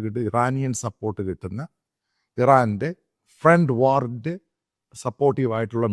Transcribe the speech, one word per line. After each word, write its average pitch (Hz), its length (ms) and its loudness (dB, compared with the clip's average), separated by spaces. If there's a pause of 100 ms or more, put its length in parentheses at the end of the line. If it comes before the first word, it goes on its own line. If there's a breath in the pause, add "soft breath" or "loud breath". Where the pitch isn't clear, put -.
കിട്ടും, 110 260 -6
ഇറാനിയൻ 127 440 -2 (100)
സപ്പോർട്ട് 107 440 -6
കിട്ടുന്ന, 92 340 -8 (760)
ഇറാൻ്റെ 123 520 2 (500)
ഫ്രണ്ട് 165 420 4
വാറിൻ്റെ 131 520 0 (720)
സപ്പോർട്ടീവായിട്ടുള്ള 117 880 -2